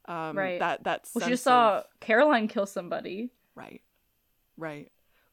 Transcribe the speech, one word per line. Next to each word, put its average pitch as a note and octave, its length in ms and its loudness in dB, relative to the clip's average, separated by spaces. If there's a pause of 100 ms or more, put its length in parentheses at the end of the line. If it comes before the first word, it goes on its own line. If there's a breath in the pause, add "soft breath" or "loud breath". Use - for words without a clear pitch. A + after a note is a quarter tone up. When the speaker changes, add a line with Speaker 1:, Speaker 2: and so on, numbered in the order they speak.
Speaker 1:
Um, D#3+ 320 -6
Speaker 2:
Right. F#3 200 -2
Speaker 1:
that, E3+ 260 -2
that - 300 -4
Speaker 2:
Well, A#3 120 -2
she A#3+ 60 0
just B3 120 -2
Speaker 1:
sense C4+ 80 6
Speaker 2:
saw A3+ 280 6
Speaker 1:
of - 40 -12 (160)
Speaker 2:
Caroline A#3 480 4
kill G3+ 160 -2
somebody. F3+ 640 -8 (260)
Speaker 1:
Right. - 280 -18 (720)
Right. D#3 340 -12 (420)